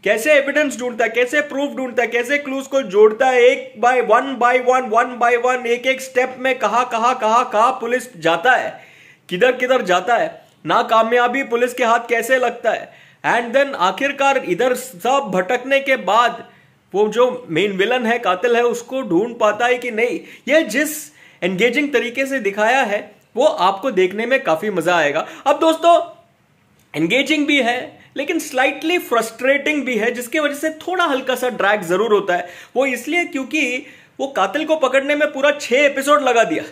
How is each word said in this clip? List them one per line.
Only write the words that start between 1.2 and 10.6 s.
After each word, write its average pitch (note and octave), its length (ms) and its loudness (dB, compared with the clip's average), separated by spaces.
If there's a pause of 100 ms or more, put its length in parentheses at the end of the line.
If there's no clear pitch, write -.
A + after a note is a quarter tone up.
प्रूफ C#4 300 -4
ढूंढता A#3+ 320 -4
है, A#3 40 -2
कैसे A#3+ 300 -2
क्लूज C4+ 300 -6
को C4+ 140 0
जोड़ता G#3+ 460 4
है, B3+ 140 4
एक B3+ 400 2
by A#3+ 280 2
one B3+ 320 2
by B3 280 2
one, B3 240 2
one A#3+ 280 0
by A#3+ 240 2
one, B3 200 0
एक A#3+ 220 -2
एक C4 140 0
स्टेप B3+ 380 -2
में B3+ 200 -2
कहां, A3+ 260 0
कहां, A#3 300 0
कहां, A#3 300 2
कहां A3+ 260 2
पुलिस A#3+ 460 -4
जाता E3 340 2
है, - 320 0 (460)
किधर, G#3 220 2
किधर B3+ 300 0
जाता F#3 340 2
है, E3+ 300 -4 (200)